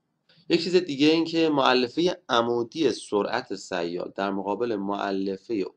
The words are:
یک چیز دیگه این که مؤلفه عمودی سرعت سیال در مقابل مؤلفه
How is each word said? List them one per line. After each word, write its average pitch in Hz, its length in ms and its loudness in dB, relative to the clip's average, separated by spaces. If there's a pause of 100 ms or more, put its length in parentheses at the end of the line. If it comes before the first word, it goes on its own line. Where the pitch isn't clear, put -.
(480)
یک 175 160 2
چیز 185 120 0
دیگه 143 300 2
این 160 180 4
که 165 240 0
مؤلفه 131 800 2
عمودی 120 640 2
سرعت 104 640 -2
سیال 87 600 -6
در 98 160 -2
مقابل 101 460 -2
مؤلفه 98 880 -4 (120)